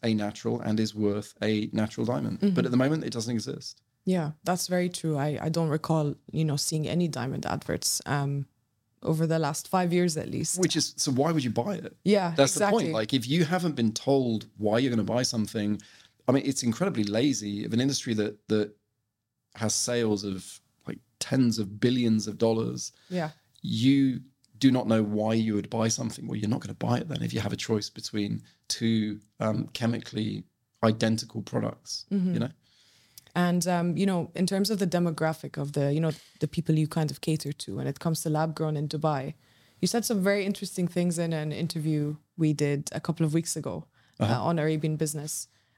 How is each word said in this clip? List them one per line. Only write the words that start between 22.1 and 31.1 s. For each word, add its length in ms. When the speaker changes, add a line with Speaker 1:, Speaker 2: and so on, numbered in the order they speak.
Speaker 1:
of 120
dollars. 520
Speaker 2:
Yeah. 200
Speaker 1:
You 600
do 140
not 160
know 160
why 320
you 200
would 140
buy 180
something. 400
Well, 100
you're 120
not 120
gonna 120
buy 260
it 80
then 140
if 120
you 80
have 120
a 40
choice 320
between 520
two, 500
um, 340
chemically 720
identical 580